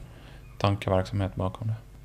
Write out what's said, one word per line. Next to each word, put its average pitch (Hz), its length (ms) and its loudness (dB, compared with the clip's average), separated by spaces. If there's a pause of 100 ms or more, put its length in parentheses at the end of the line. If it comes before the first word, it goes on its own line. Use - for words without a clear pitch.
(580)
tankeverksamhet 98 800 2
bakom 92 320 -2
det. 110 60 0 (320)